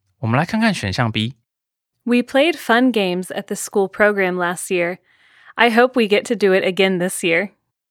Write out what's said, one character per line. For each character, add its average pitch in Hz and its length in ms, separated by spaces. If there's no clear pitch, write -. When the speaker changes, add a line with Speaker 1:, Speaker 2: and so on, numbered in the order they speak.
Speaker 1:
我 113 60
们 117 120
来 156 60
看 220 160
看 220 120
选 101 200
项 117 180
B。 110 240
Speaker 2:
We 240 140
played 277 360
fun 240 380
games 185 340
at - 200
the 202 100
school 196 340
program 196 460
last 175 340
year. 180 280
I 233 140
hope 240 240
we 226 140
get 202 200
to 247 80
do 190 180
it 190 100
again 190 340
this 185 260
year. 175 260